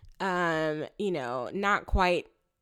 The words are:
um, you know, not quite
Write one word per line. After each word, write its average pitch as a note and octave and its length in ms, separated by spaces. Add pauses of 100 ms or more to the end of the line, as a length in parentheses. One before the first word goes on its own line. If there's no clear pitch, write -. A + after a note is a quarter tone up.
(200)
um, D#3+ 640 (140)
you G3+ 140
know, B2+ 420
not G3 320
quite F3+ 400 (360)